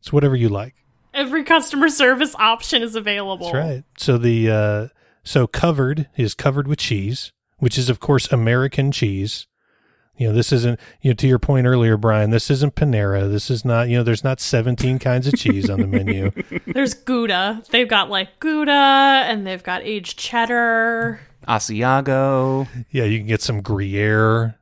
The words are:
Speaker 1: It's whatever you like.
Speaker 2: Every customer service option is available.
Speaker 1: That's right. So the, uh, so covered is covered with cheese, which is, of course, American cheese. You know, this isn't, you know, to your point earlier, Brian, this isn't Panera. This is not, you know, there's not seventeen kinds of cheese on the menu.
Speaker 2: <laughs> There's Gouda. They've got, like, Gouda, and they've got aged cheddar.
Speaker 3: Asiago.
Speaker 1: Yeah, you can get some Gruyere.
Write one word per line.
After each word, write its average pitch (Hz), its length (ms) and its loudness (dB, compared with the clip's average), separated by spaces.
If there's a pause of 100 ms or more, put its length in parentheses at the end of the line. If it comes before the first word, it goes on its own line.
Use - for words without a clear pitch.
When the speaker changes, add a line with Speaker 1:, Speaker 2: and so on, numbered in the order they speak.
Speaker 1:
It's - 120 -12
whatever 143 240 4
you 117 120 2
like. 104 260 -4 (400)
Speaker 2:
Every 277 300 -2
customer 320 440 2
service 277 460 2
option 226 480 0
is 226 140 -6
available. 202 560 -6
Speaker 1:
That's - 40 -6
right. 143 280 -4 (140)
So 123 200 2
the, 117 320 2
uh, 107 380 0 (340)
so 127 240 0
covered 147 680 0
is 113 180 0
covered 139 320 -2
with 147 140 -2
cheese, 107 520 -4 (260)
which 123 200 0
is, 123 100 -2
of 123 120 -2
course, 139 320 2
American 127 580 2
cheese. 101 560 -4 (720)
You 120 120 -2
know, 107 60 0
this 117 180 2
isn't, 120 280 0 (220)
you 139 80 2
know, 120 40 4
to 135 140 0
your 127 100 6
point 127 300 2
earlier, 120 280 4
Brian, 107 340 2
this 113 200 0
isn't 143 240 0
Panera. 101 560 0
This 104 180 -4
is 120 160 -4
not, 120 240 2
you 120 80 2
know, 123 60 2
there's 113 220 0
not 131 160 -2
seventeen 127 580 0
kinds 127 300 0
of 143 60 0
cheese 98 360 0
on 98 100 -2
the 104 60 0
menu. 98 460 -2 (180)
Speaker 2:
<laughs> - 160 -8
There's 269 280 -2
Gouda. 220 760 -4
They've 240 180 2
got, 202 220 0
like, 190 300 -6
Gouda, 302 320 -2
and 269 760 4
they've 185 160 -10
got 185 220 -8
aged 208 340 -10
cheddar. 233 1000 -2 (280)
Speaker 3:
Asiago. 135 1200 0 (220)
Speaker 1:
Yeah, 127 140 -2
you 110 140 0
can 104 80 -8
get 110 160 -2
some 107 200 -4
Gruyere. 107 1000 0